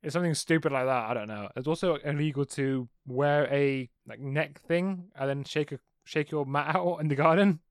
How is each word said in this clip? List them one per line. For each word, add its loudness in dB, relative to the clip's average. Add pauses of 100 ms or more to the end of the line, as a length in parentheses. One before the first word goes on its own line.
It's -6
something 0
stupid 2
like 0
that. 0
I 0
don't -4
know. -8
It's -6
also 2
illegal -2
to -2 (180)
wear 2
a, 2 (180)
like, -14
neck -4
thing -2 (120)
and -2
then -4
shake -4
a, -10 (260)
shake -4
your -2
mat -2
<laughs> -
out 0
in -2
the 2
garden. 4 (100)